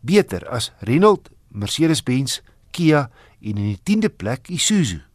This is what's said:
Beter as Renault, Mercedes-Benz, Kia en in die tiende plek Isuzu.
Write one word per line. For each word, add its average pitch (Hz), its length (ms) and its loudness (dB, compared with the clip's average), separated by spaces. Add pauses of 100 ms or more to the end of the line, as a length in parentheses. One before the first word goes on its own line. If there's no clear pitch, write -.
Beter 143 480 0
as 117 320 -8
Renault, 175 500 2 (180)
Mercedes-Benz, 131 920 -2 (300)
Kia 151 400 0 (300)
en 104 160 -8
in 101 80 -4
die 101 180 -4
tiende 214 280 0
plek - 380 -8
Isuzu. 165 520 -2 (140)